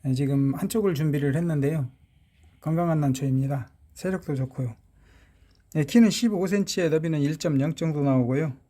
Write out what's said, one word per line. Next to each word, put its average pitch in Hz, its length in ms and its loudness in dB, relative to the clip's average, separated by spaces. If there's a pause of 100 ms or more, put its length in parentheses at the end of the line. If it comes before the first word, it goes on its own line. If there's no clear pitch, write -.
예, 131 80 0
지금 139 420 0
한 190 120 -4
촉을 202 260 0
준비를 143 420 0
했는데요. 151 540 0 (680)
건강한 160 400 0
난초입니다. 135 720 0 (240)
세력도 180 420 -6
좋고요. 131 400 -6 (1000)
예, 156 100 2
키는 226 240 6
십오 208 360 0
센치에 190 440 0
너비는 156 320 0
일 143 160 0
점 143 240 0
영 151 140 -2
정도 151 280 -2
나오고요. 131 540 0 (120)